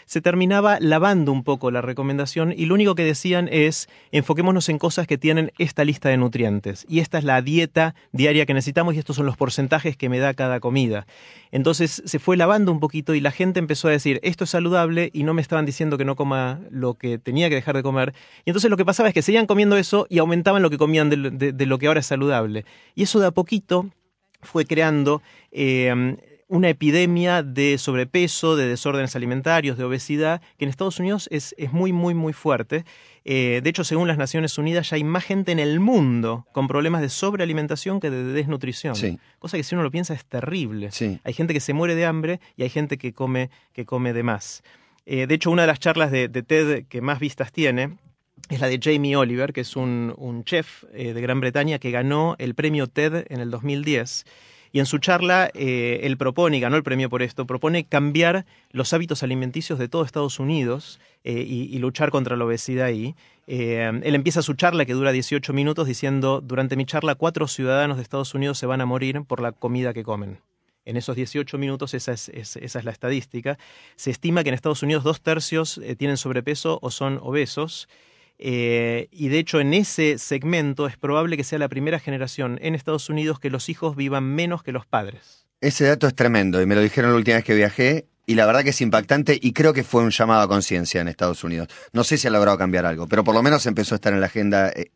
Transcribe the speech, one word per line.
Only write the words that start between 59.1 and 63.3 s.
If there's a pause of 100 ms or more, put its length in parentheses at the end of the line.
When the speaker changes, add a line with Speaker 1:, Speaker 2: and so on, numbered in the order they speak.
Speaker 1:
alimenticios
de
todo
Estados
Unidos, (240)
eh,
y,
y
luchar
contra
la
obesidad
ahí. (320)